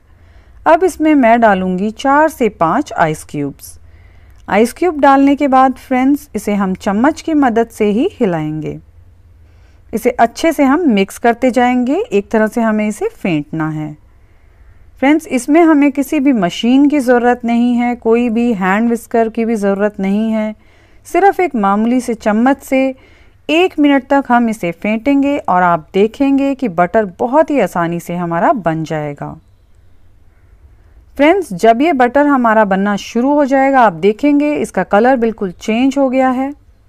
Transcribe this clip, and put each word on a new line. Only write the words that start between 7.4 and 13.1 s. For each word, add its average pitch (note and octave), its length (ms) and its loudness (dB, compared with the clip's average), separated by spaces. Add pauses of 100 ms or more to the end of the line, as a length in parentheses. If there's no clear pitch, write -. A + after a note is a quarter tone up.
से G#3 220 -2
ही B3+ 200 0
हिलाएंगे। D#3 680 -6 (1120)
इसे A#3 180 -2
अच्छे - 420 0
से D4 100 -2
हम C#4 260 2
मिक्स G3 280 0
करते A#3 340 0
जाएंगे, B3 440 0
एक G#3 360 -4
तरह A3 160 2
से A3+ 140 -4
हमें G#3+ 260 0
इसे G#3+ 220 -6
फेंटना D#3 600 -6